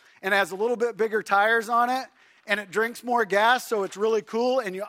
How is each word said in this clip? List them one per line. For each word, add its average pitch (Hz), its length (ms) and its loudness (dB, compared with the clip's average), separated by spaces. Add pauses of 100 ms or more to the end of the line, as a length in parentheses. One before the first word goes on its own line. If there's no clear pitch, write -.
(220)
and 190 100 -2
it 202 60 4
has 185 120 2
a 190 60 -8
little 233 200 0
bit 226 200 -2
bigger 214 260 0
tires 214 460 2
on 240 220 2
it, 262 180 -4 (380)
and 208 120 0
it 196 120 -12
drinks 226 340 -2
more 240 220 0
gas, 220 420 2
so 214 140 -2
it's 185 160 -8
really 220 240 0
cool, 247 380 -2
and 190 140 -6
you 196 140 -8